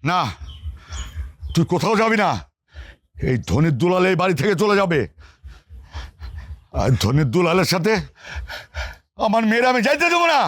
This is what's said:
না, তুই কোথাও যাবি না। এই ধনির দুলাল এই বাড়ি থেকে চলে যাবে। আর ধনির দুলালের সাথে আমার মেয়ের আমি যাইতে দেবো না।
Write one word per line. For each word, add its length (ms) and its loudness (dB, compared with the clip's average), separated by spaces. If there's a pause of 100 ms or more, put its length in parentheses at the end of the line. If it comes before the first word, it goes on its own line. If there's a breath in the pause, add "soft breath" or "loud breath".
না, 160 0 (1300 loud breath)
তুই 120 2
কোথাও 300 0
যাবি 220 2
না। 120 2 (920 loud breath)
এই 160 0 (100)
ধনির 300 2
দুলাল 280 2
এই 100 2
বাড়ি 180 2
থেকে 220 0
চলে 200 2
যাবে। 240 2 (1700 loud breath)
আর 180 -2 (100)
ধনির 320 2
দুলালের 340 2
সাথে 280 0 (1200 loud breath)
আমার 300 2
মেয়ের 200 2
আমি 160 2
যাইতে 280 2
দেবো 180 2
না। 200 4